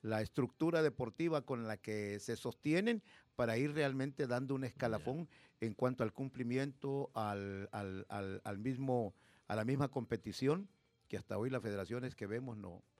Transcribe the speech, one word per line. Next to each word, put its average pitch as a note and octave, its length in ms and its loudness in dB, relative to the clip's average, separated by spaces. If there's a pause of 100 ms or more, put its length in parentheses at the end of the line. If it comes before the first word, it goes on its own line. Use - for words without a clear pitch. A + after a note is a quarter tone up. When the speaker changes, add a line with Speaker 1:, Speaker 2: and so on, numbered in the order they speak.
Speaker 1:
la A2 200 0
estructura D#3+ 600 2
deportiva C#3+ 600 2
con A#2 240 -4
la G#2+ 120 -2
que G#2 420 -2
se A#2 160 -2
sostienen F#3 680 2 (320)
para A2+ 240 2
ir D3 140 2
realmente C#3 560 0
dando C3 260 2
un C3+ 80 0
escalafón B2+ 640 0
Speaker 2:
Ya. - 400 -8
Speaker 1:
en G#2+ 80 0
cuanto B2+ 300 2
al G#2+ 80 0
cumplimiento C3+ 1000 -2
al, G2+ 580 -2
al, F#2+ 360 -4
al, G2 360 -4
al G2+ 140 -4
mismo, B2 560 0 (340)
a G#2 80 0
la A2 80 2
misma C#3 240 2
competición C3 800 0 (400)
que G#2 80 -6
hasta G2 200 -4
hoy A#2 140 0
las B2+ 120 -2
federaciones G#2+ 520 -4
que G2+ 140 -8
vemos A#2 280 -4
no. F#2 280 -12 (160)